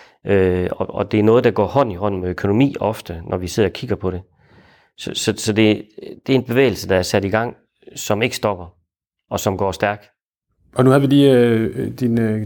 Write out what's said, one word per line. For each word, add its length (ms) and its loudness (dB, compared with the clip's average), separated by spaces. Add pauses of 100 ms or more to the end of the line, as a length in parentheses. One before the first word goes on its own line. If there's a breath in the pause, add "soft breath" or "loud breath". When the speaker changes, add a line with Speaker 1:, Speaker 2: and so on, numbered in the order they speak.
(260 soft breath)
Speaker 1:
Øh, 460 2
og, 220 -6
og 180 -6
det 80 2
er 40 4
noget, 200 4
der 60 2
går 160 0
hånd 260 0
i 20 -8
hånd 240 -4
med 100 -4
økonomi 520 0
ofte, 460 -6
når 100 -4
vi 120 -6
sidder 200 0
og 40 -6
kigger 240 -6
på 140 -4
det. 120 -8 (760 soft breath)
Så, 160 -12
så, 220 -2
så 160 -4
det, 320 2 (420)
det 60 -2
er 60 4
en 60 -2
bevægelse, 440 0
der 80 2
er 60 2
sat 220 0
i 40 -2
gang, 280 -2 (380)
som 280 -4
ikke 140 -2
stopper, 380 -6 (560)
og 100 -4
som 160 -2
går 160 -2
stærkt. 380 -4 (640)
Speaker 2:
Og 100 2
nu 60 6
havde 100 4
vi 60 2
lige, 260 6
øh, 580 2 (100)
din, 200 0
øh, 240 -2